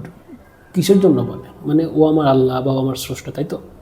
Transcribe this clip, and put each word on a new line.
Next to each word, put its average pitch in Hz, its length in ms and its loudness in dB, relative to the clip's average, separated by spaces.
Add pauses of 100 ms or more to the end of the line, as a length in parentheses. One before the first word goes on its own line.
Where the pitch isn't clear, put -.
(760)
কিসের 190 260 2
জন্য 151 220 4
বলে? - 440 -12
মানে 156 200 2
ও 156 220 2
আমার 156 180 2
আল্লাহ 131 360 2
বা 135 100 -2
ও 135 60 -2
আমার 131 160 -4
স্রষ্টা, - 360 -12
তাই 143 140 -8
তো? - 140 -8 (240)